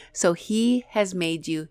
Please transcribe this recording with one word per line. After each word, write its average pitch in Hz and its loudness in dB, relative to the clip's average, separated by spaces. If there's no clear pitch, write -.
So 175 2
He 233 0
has 196 0
made 165 -4
you 156 -4